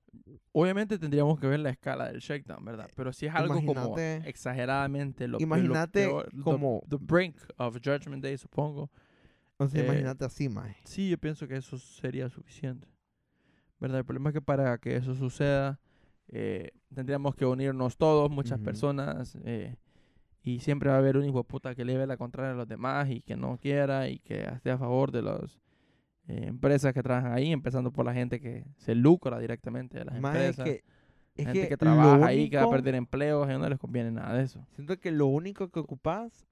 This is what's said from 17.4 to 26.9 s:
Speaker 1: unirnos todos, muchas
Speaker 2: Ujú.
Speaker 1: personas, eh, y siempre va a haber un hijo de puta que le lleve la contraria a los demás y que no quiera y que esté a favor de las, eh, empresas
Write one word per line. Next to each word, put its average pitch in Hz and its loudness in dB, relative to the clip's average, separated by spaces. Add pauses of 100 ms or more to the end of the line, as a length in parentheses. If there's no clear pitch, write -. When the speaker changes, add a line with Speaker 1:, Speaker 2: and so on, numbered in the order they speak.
Speaker 1:
unirnos 127 0
todos, 151 6
muchas 135 -2
Speaker 2:
Ujú. 107 -4
Speaker 1:
personas, 139 -4
eh, 117 -8 (680)
y 123 -4
siempre 139 2
va 135 6
a 135 8
haber 135 6
un 143 2
hijo 131 0
de 117 -2
puta 131 -10
que 127 -8
le 123 -2
lleve 135 0
la 131 -6
contraria 127 -6
a - -6
los 120 -6
demás 135 -2
y 120 -4
que 123 -8
no 127 -6
quiera 139 0
y 131 -8
que 104 -8
esté 123 -6
a 127 0
favor 131 2
de 120 -2
las, - -6 (680)
eh, - -6
empresas 139 2